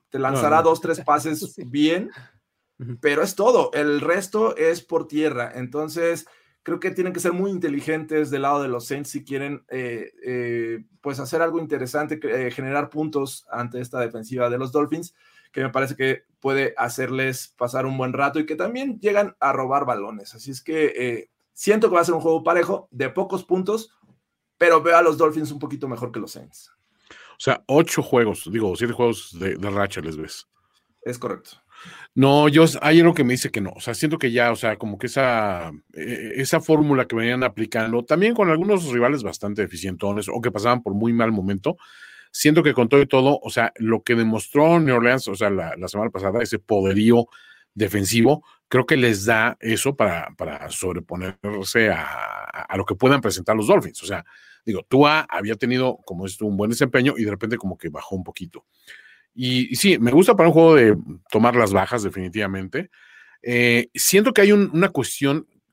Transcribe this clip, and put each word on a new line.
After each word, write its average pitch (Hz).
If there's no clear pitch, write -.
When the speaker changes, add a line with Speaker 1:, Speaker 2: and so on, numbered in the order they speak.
Speaker 1:
Te 135
Speaker 2:
No, -
Speaker 1:
lanzará 139
Speaker 2:
no. 160
Speaker 1:
dos, 165
tres 165
pases 151
Speaker 3:
<laughs> -
Sí. -
Speaker 1:
bien, 151
Speaker 3:
Ujú. 120
Speaker 1:
pero 147
es -
todo. 202
El 147
resto 190
es 165
por 160
tierra. 139
Entonces, 151
creo 170
que 185
tienen 185
que 180
ser 170
muy 190
inteligentes 156
del 135
lado 143
de 139
los 120
Saints 143
si 135
quieren, 139
eh, 123
eh, 117
pues, 135
hacer 139
algo 165
interesante, 147
eh, 127
generar 139
puntos 147
ante 120
esta 120
defensiva 120
de 120
los 131
Dolphins, 151
que 135
me 131
parece 135
que 131
puede 135
hacerles 131
pasar 127
un 135
buen 127
rato 139
y 151
que 156
también 233
llegan 202
a 139
robar 131
balones. 107
Así 127
es 131
que, 156
eh, 120
siento 214
que 175
va 170
a 165
ser 175
un 156
juego 160
parejo, 175
de 131
pocos 185
puntos, 190
pero 165
veo 170
a 175
los 156
Dolphins 156
un 143
poquito 135
mejor 120
que 117
los 95
Saints. -
Speaker 2:
O -
sea, -
ocho 151
juegos, 110
digo, 104
siete 117
juegos 113
de, 92
de 98
racha 98
les 78
ves. -
Speaker 1:
Es 123
correcto. 110
Speaker 2:
No, 143
yo, 160
hay 160
algo 170
que 151
me 123
dice -
que 107
no. 92
O -
sea, 117
siento 156
que 127
ya, 120
o 110
sea, 107
como 104
que 123
esa, 110
eh, 107
esa 135
fórmula 151
que 117
venían 120
aplicando, 113
también 185
con 208
algunos 175
rivales 123
bastante 104
eficientones 95
o 117
que 113
pasaban 117
por 98
muy 113
mal 113
momento, 101
siento 151
que 143
con 120
todo 143
y 135
todo, 135
o 113
sea, 117
lo 110
que 120
demostró 117
New 135
Orleans, 120
o 98
sea, 104
la, 90
la 90
semana 104
pasada, 98
ese 107
poderío 107
defensivo, 107
creo 123
que 147
les 110
da 113
eso 113
para, 87
para 78
sobreponerse 95
a, 80
a 52
lo 95
que 101
puedan 131
presentar 107
los 107
Dolphins. 175
O -
sea, 95
digo, 98
Tua 147
había 104
tenido, 127
como 92
dices 95
tú, 107
un 98
buen 104
desempeño 131
y 117
de 104
repente 110
como 92
que -
bajó 76
un 92
poquito. -
Y, 127
y 123
sí, 180
me 117
gusta 185
para 170
un 156
juego 165
de 110
tomar 117
las 110
bajas, 98
definitivamente. 95
Eh, 120
siento 220
que 208
hay 202
un, 202
una 180
cuestión 139